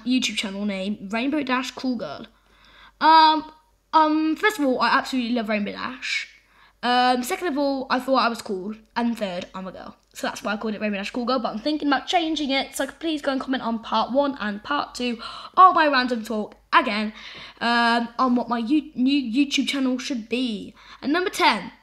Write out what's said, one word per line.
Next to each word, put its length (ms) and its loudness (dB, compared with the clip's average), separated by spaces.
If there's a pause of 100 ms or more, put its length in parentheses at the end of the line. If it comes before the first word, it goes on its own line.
YouTube 320 0
channel 260 -4
name 480 -4
Rainbow 320 -2
Dash 280 -2
Cool 260 -4
Girl?" 300 -10 (760)
Um, 500 6 (400)
um, 460 4
first 220 0
of 60 0
all, 140 2
I 180 2
absolutely 360 -2
love 160 -2
Rainbow 240 -2
Dash. 560 -8 (520)
Um, 420 4
second 240 -4
of 100 -2
all, 320 0
I 100 0
thought 260 2
I 40 2
was 120 -6
cool. 340 -6 (200)
And 220 0
third, 360 -6
I'm 140 -10
a 60 -14
girl. 240 -16 (180)
So 120 -6
that's 160 -10
why 100 -2
I 40 -4
called 180 -6
it 60 -8
Rainbow 160 -2
Dash 140 -6
Cool 140 -4
Girl, 140 0
but 120 -4
I'm 80 -6
thinking 280 -2
about 200 0
changing 440 0
it. 260 -2
So 100 -2
please 340 -6
go 100 -2
and 100 -2
comment 220 -4
on 160 -2
part 320 -2
one 280 2
and 240 -6
part 320 -4
two 220 -4 (400)
of 180 10
my 120 6
random 360 0
talk 320 -6 (160)
again, 420 2 (480)
um, 560 2
on 180 4
what 140 0
my 80 0
you-, 380 0
new 260 2
YouTube 460 0
channel 320 0
should 280 -6
be. 460 -4 (280)
And 120 0
number 160 0
ten 420 0 (120)